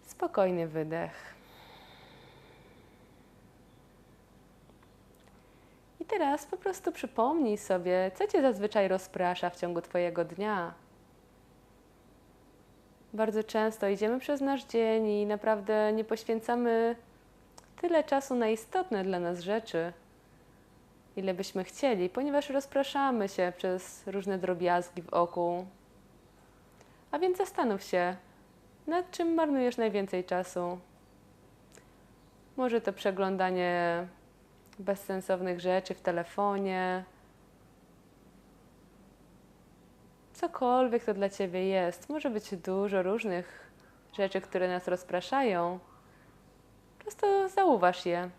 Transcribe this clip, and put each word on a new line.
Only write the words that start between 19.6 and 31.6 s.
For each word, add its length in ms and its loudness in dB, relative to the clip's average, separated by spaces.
ile 180 -2
byśmy 300 -4
chcieli, 440 0
ponieważ 420 0
rozpraszamy 800 0
się 280 0
przez 500 -4
różne 320 -2
drobiazgi 640 0
wokół. 640 0
A 80 -2
więc 200 2
zastanów 440 0
się, 340 0
nad 240 -2
czym 240 0
marnujesz 420 2
najwięcej 480 0
czasu. 540 -4